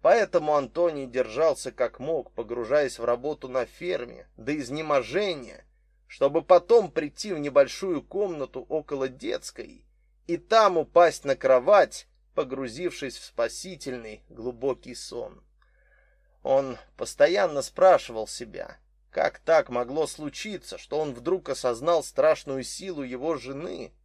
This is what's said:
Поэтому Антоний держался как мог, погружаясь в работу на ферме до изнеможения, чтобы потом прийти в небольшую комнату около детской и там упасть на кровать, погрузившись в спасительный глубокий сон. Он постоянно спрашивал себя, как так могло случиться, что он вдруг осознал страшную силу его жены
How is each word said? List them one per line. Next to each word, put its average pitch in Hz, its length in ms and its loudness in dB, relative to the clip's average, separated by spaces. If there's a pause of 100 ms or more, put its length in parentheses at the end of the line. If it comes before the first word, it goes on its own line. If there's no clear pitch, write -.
Поэтому 165 540 4
Антоний 143 520 -2
держался 127 640 -2
как - 280 -4
мог, 147 320 -4
погружаясь 120 680 -2
в 117 60 -4
работу 123 420 -2
на 123 180 -2
ферме 160 640 -8 (100)
до 127 200 -4
изнеможения, 143 1080 -4 (420)
чтобы 143 360 0
потом 180 480 6
прийти 165 420 -6
в 156 60 -4
небольшую 143 640 0
комнату 160 680 -6
около 143 400 -4
детской - 760 -10 (440)
и 170 100 -4
там 202 400 4
упасть 160 480 4
на 135 100 0
кровать, 131 720 4 (280)
погрузившись 135 800 -6
в - 80 -18
спасительный 120 1040 -8
глубокий 120 640 -8
сон. - 500 -14 (1000)
Он 135 340 0 (200)
постоянно 151 680 2
спрашивал 131 640 4
себя, - 500 -12 (320)
как - 300 -2
так 160 300 2
могло 123 360 -2
случиться, 175 720 -12
что - 220 -6
он 147 140 -4
вдруг 143 360 -4
осознал 135 540 0
страшную 139 600 0
силу 175 380 -10
его 131 360 -4
жены 135 540 -12 (140)